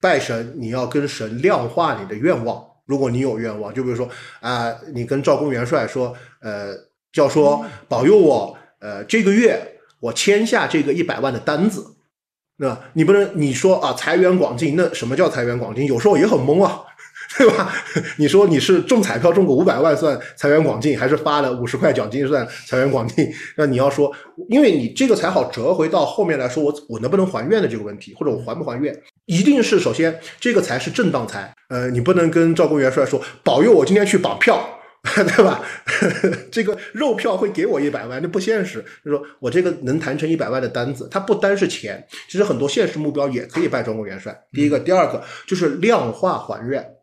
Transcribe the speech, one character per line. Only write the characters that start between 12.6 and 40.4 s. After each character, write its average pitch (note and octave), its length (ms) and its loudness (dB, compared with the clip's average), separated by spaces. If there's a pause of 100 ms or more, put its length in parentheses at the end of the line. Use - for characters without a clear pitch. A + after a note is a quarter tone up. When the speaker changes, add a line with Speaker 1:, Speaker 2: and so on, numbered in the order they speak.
Speaker 1:
吧？ - 260 -8
你 D#3+ 100 4
不 F3 80 4
能， G3+ 220 4
你 D3 180 0
说， F#3 320 4
啊， C3 80 0
财 D#3 240 -2
源 F3+ 220 4
广 C3 180 0
进， C#3+ 200 -2
那 E3+ 180 0
什 - 120 -6
么 B2+ 80 -4
叫 D#3+ 140 2
财 B2+ 160 -4
源 A#2+ 140 -2
广 A2 160 -8
进？ C3 120 -2
有 B2+ 120 0
时 D#3 100 4
候 G3 80 6
也 D#3+ 100 4
很 - 120 2
懵 D3 260 2
啊， - 160 -2 (280)
<laughs> - 280 -16
对 C4 140 6
吧？ - 200 -2 (460)
你 D3+ 100 2
说 G3 200 6
你 E3 120 4
是 F3 220 4
中 A3+ 220 4
彩 A#2 160 -2
票 E3+ 120 4
中 F#3+ 140 4
个 D3 80 2
五 C3+ 100 4
百 D#3+ 160 2
万 D3+ 160 4
算 C#3+ 240 0 (180)
财 C#3+ 120 -2
源 D#3 160 4
广 A2+ 160 -2
进， C3+ 180 0
还 B2 80 0
是 C#3 80 4
发 D3 280 0
了 B2+ 100 0
五 A#2+ 140 -4
十 B2 100 -6
块 D3+ 160 2
奖 G#2+ 180 -2
金 C3+ 160 -2
算 C3 220 0 (180)
财 C3 120 -2
源 C3+ 120 2
广 A#2+ 160 0
进？ B2+ 240 0 (280)
那 D3+ 80 2
你 C3 100 0
要 C#3 140 2
说， C#3 200 2 (380)
因 A#3 100 4
为 A#3+ 160 6
你 C#3 140 0
这 - 180 0
个 A3+ 80 4
才 F3+ 160 -2
好 D3+ 200 0
折 C3 240 0
回 F3+ 120 0
到 F3+ 200 2
后 G#3 180 -2
面 D#3 140 0
来 B2+ 100 -2
说， D3+ 160 -2
我， D3 100 0 (140)
我 A2 120 -8
能 B2 100 -2
不 F#3 80 0
能 F#3+ 80 2
还 A#2+ 200 -6
愿 G#3+ 140 2
的 D3+ 80 0
这 A2+ 80 -6
个 G#2+ 80 -8
问 G#2 140 -10
题， - 160 -20
或 D#3+ 100 -8
者 C#3+ 80 0
我 A2 100 -4
还 A#2 120 -8
不 E3 100 -8
还 B2 160 -6
愿， C#3+ 180 -4 (280)
一 F3+ 160 0
定 C4+ 200 4
是 G#3+ 160 2
首 B2 140 0
先 D#3+ 260 -2 (220)
这 A#3+ 140 0
个 F#3 80 4
财 - 160 -4
是 - 120 -6
正 F#3 220 0
当 A#2 160 -4
财， G2 260 -12 (140)
呃， B2+ 220 -4
你 B2 100 -2
不 F3 140 2
能 E3+ 160 4
跟 E3 240 4
赵 E3 120 2
公 D3+ 140 2
元 C3 100 4
帅 C3+ 140 2
说 B2+ 160 -2 (240)
：“保 C3+ 180 4
佑 A#3 80 6
我 F3 140 6
今 F#3 100 2
天 G#3 120 4
去 G3 100 2
绑 F3+ 220 0
票。” - 280 2 (400)
<laughs> - 80 -6
对 F#3+ 300 4
吧？ F3 180 0 (440)
<laughs> - 440 -2
这 A3+ 140 -2
个 G3+ 120 -2 (160)
肉 B3 220 -2
票 G3+ 220 -2
会 F#3 140 -2
给 D#3+ 140 -2
我 G3 160 0
一 D3 80 -2
百 A#2 200 -6
万， B2+ 120 -8
那 E3+ 60 -6
不 F3+ 140 -4
现 G#3 260 -2
实。 - 180 -12 (200)
就 D3 80 -8
是 C#3+ 40 -2
说 C#3 80 -6 (140)
我 B2+ 100 -6
这 D#3+ 140 0
个 F3+ 80 0 (120)
能 C3+ 180 -2
谈 D3 180 -6
成 D#3+ 100 -4
一 E3 80 0
百 C3 120 -4